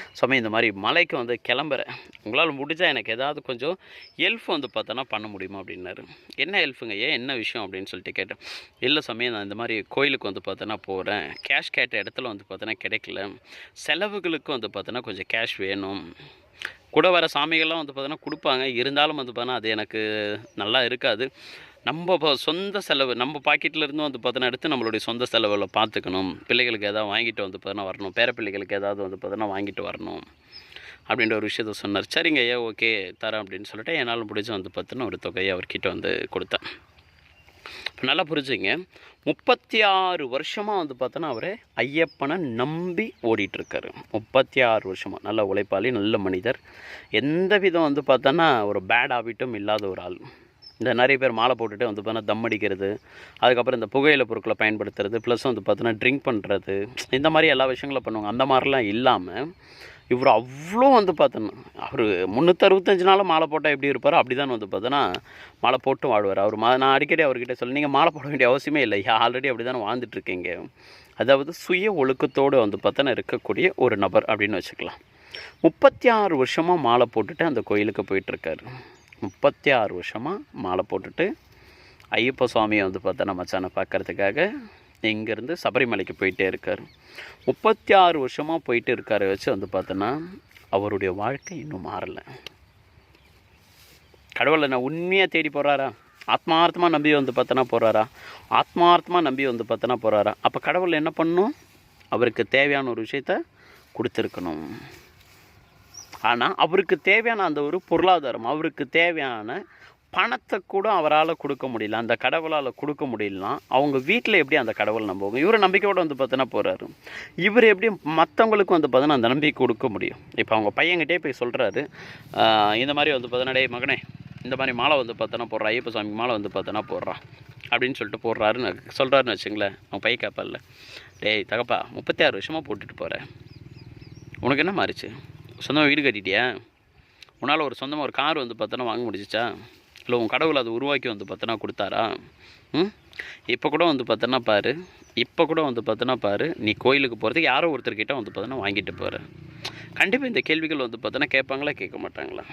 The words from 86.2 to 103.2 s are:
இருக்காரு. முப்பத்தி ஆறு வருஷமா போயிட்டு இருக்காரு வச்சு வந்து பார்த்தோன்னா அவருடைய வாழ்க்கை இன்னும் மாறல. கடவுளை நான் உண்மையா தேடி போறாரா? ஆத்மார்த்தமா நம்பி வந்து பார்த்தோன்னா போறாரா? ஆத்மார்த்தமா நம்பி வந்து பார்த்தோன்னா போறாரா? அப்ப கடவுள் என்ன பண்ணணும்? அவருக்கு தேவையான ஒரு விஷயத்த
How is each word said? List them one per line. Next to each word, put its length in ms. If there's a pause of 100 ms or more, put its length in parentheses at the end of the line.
இருக்காரு. 300 (640)
முப்பத்தி 480
ஆறு 320
வருஷமா 300
போயிட்டு 400
இருக்காரு 320
வச்சு 300
வந்து 140
பார்த்தோன்னா 500 (480)
அவருடைய 440
வாழ்க்கை 440
இன்னும் 300
மாறல. 300 (2250)
கடவுளை 340
நான் 120
உண்மையா 460
தேடி 240
போறாரா? 420 (360)
ஆத்மார்த்தமா 640
நம்பி 240
வந்து 180
பார்த்தோன்னா 400
போறாரா? 360 (420)
ஆத்மார்த்தமா 720
நம்பி 240
வந்து 180
பார்த்தோன்னா 400
போறாரா? 380
அப்ப 180
கடவுள் 320
என்ன 260
பண்ணணும்? 360 (560)
அவருக்கு 340
தேவையான 460
ஒரு 120
விஷயத்த 380 (560)